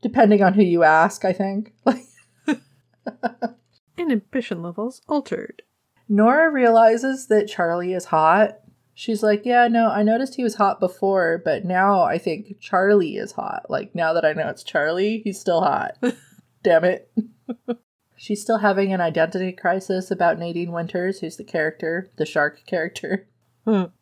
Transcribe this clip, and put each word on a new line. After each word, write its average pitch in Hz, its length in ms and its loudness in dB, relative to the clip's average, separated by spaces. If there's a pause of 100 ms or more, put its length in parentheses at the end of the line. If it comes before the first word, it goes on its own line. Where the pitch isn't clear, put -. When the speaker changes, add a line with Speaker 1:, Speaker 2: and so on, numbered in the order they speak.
Speaker 1:
Depending 214 400 4
on 190 120 4
who 208 100 6
you 170 200 4
ask, 160 420 4
I 190 80 0
think. 196 400 -6 (120)
<laughs> - 760 -6 (1400)
Speaker 2:
Inhibition 233 640 -4
levels 202 460 -10
altered. - 520 -6 (460)
Speaker 1:
Nora 240 420 4
realizes 240 800 2
that 208 220 2
Charlie 180 440 -4
is 175 120 -6
hot. 165 540 2 (340)
She's 214 300 -6
like, 214 220 0
"Yeah, 240 220 4
no, 233 220 2
I 208 140 0
noticed 240 320 0
he 254 80 -6
was 226 120 -2
hot 196 240 0
before, 180 640 0
but 160 220 -2
now 185 380 2
I 156 140 0
think 185 420 -8
Charlie 190 580 0
is - 160 -10
hot. - 360 -10
Like, - 240 -6
now 165 200 -2
that 165 120 0
I 151 80 2
know 156 160 -4
it's - 140 -12
Charlie, 185 600 -2
he's 196 160 -8
still 170 220 0
hot." - 360 -2 (320)
<laughs> - 340 -20
Damn 165 220 4
it. - 260 -2 (560)
<laughs> - 500 -14
She's 208 240 -8
still 226 160 -2
having 196 340 0
an 185 80 -2
identity 165 540 -2
crisis 185 580 -4
about 175 280 0
Nadine 170 340 -8
Winters, 180 460 -6
who's 160 180 -12
the 208 80 -18
character, 165 720 -6
the 151 80 -2
shark 147 400 -4
character. 175 640 -6 (360)
Speaker 2:
Hmm. 208 180 0 (180)